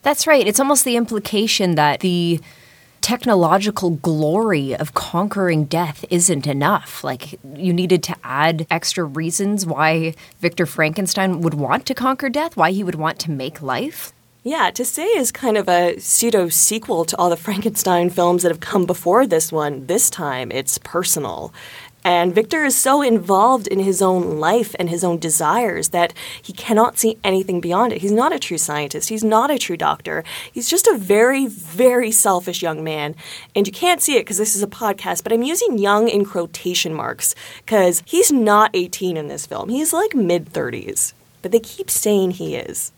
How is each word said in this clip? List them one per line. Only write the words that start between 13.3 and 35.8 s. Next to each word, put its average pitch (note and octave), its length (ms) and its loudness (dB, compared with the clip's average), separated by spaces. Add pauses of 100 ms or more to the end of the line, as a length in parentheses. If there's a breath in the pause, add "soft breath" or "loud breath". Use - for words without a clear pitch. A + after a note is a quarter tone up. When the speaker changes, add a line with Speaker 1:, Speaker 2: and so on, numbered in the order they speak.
Speaker 1:
make C3 320 -8
life. C3+ 500 -6 (300)
Speaker 2:
Yeah, A#3+ 300 -2
to B3+ 120 -6
say D#4 220 -4
is F4+ 240 2
kind A3+ 260 0
of F#3+ 120 0
a F3 320 2
pseudo G#3 480 2
sequel G3+ 560 0
to - 120 -4
all F3 140 4
the E3+ 60 2
Frankenstein F#3 760 0
films F3 320 2
that F3 80 2
have E3 80 -4
come F#3+ 260 0
before F#3+ 440 2
this D#3+ 240 0
one. D3 340 -4
This F#3+ 240 0
time, B2+ 400 -6
it's C3+ 280 -4
personal. C3 760 -6 (500 loud breath)
And F3 280 2
Victor A3+ 320 0
is C4+ 120 0
so C#4+ 260 2
involved G#3+ 640 4
in F#3+ 140 -2
his F#3+ 200 0
own F3+ 380 2
life G#3 400 0
and F3 100 -2
his E3+ 140 -4
own F3 160 0
desires E3 680 0
that F3 260 0 (260 loud breath)
he - 120 -16
cannot - 440 0
see A3 280 0
anything F#3+ 360 0
beyond F#3 320 0
it. E3 80 -6
He's G3+ 120 0
not B3 200 2
a C#4+ 60 -4
true - 180 -6
scientist. D3 520 -4
He's A3 160 -4
not A3 260 4
a C#4 80 0
true - 180 -4
doctor. D#3 460 -4 (280 loud breath)
He's A#3+ 200 -6
just F4+ 160 2
a G4 100 6
very, A3+ 520 2
very A3 640 2
selfish F#3 500 0
young D#3+ 220 -4
man. D#3 320 -6 (380 loud breath)
And G3+ 120 2
you G3 60 -8
can't F4 280 0
see C#4+ 160 0
it - 80 4
'cause F#3+ 140 -6
this G#3+ 160 0
is G3 80 -2
a G3+ 60 -2
podcast, G3 560 -4
but G#3+ 80 -2
I'm A#3 100 2
using E4+ 340 0
young G#3 320 4